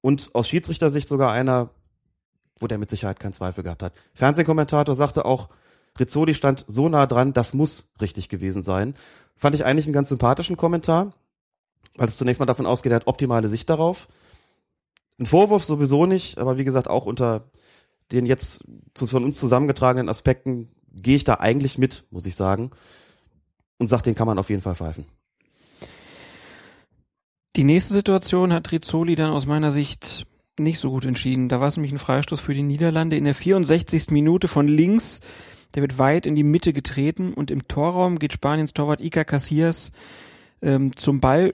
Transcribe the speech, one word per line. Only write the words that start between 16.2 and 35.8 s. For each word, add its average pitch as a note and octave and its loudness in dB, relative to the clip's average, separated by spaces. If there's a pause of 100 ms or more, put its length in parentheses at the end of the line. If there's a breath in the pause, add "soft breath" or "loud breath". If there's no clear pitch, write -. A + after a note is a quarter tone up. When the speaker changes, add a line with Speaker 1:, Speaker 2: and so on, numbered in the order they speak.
Speaker 1:
aber B2+ -2
wie C3+ -4
gesagt, C3 -2
auch A#2 0
unter A2+ -2 (640 soft breath)
den B2 0
jetzt - -2 (300)
zu, B2 -6
von B2 0
uns C#3+ -4
zusammengetragenen B2+ 2
Aspekten B2+ -2 (220)
gehe A2 2
ich C#3+ 0
da A2+ 4
eigentlich C3 0
mit, C3 -2
muss F#2 -12
ich F#2 -8
sagen, G2 -2 (1080 soft breath)
und A#2+ 0
sag, A#2 2
den A#2+ 0
kann A2+ 0
man G#2 0
auf F#2+ -4
jeden G2 -2
Fall F2+ -4
pfeifen. D#2 -10 (2500 loud breath)
Speaker 2:
Die C#3 4
nächste E3+ 4
Situation F#3 2
hat E3 -2
Rizzoli E3 0
dann D#3 0
aus C#3 -2
meiner D3+ 0
Sicht - -6 (340)
nicht D#3+ 0
so C3 -2
gut C3 -4
entschieden. B2+ -2
Da B2 0
war C#3 2
es D3 -2
nämlich C#3+ -4
ein C#3+ -6
Freistoß C#3+ -2
für C#3+ -4
die C#3 -2
Niederlande D#3+ 0
in C#3+ 0
der C#3+ 2
vierundsechzigsten E3 0
Minute D#3+ 2
von D3 2
links. F3 2 (520 loud breath)
Der C#3+ -2